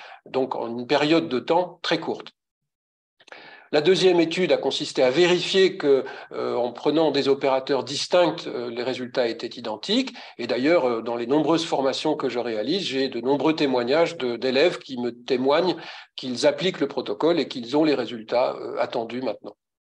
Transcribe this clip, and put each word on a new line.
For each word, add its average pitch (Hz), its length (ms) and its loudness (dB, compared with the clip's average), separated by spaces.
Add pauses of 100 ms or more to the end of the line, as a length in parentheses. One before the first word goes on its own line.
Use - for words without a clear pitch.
(260)
donc 131 300 -2
en 117 220 -6
une 123 100 -8
période 151 400 2
de 123 120 -2
temps 175 420 0
très 165 180 -2
courte. - 280 -8 (1400)
La 151 100 2
deuxième 175 380 6
étude 165 320 2
a 127 60 4
consisté 139 440 -2
à 127 80 6
vérifier 175 680 4
que, 135 280 4 (260)
euh, 123 240 -4
en 120 160 -2
prenant 151 380 2
des 135 180 0
opérateurs 135 560 2
distincts, - 640 0
euh, 123 240 -6
les 117 140 -6
résultats 127 440 -2
étaient 113 200 -6
identiques. 190 640 -4 (240)
Et 120 80 -8
d'ailleurs, 131 400 2
euh, 120 160 0
dans 117 140 -4
les 120 100 -4
nombreuses 151 400 2
formations 135 500 0
que 143 140 -2
je 117 80 -4
réalise, 120 460 -2
j'ai 135 260 -2
de 120 100 -8
nombreux 139 360 2
témoignages 147 640 2
de, 120 180 -4
d'élèves 131 420 2
qui 127 220 -12
me 123 100 -4
témoignent 139 640 0 (400)
qu'ils 127 300 -4
appliquent 147 360 0
le 139 60 0
protocole 147 520 0
et 135 80 0
qu'ils 120 280 -6
ont 151 80 4
les 151 120 4
résultats, 123 640 -2
euh, 120 200 -10
attendus 123 460 -4
maintenant. 104 320 -6 (400)